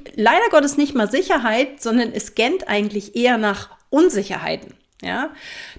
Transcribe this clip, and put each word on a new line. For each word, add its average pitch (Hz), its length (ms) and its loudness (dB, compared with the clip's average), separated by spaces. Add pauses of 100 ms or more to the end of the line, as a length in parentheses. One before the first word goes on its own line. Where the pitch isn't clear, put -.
(160)
leider 294 340 4
Gottes 285 280 4
nicht 294 180 0
mal 214 140 0
Sicherheit, 277 720 0
sondern 233 300 0
es - 160 0
scannt 269 400 -2
eigentlich 208 480 -4
eher 240 220 2
nach 208 320 -2 (200)
Unsicherheiten. 190 840 0 (280)
Ja? 226 280 -6 (500)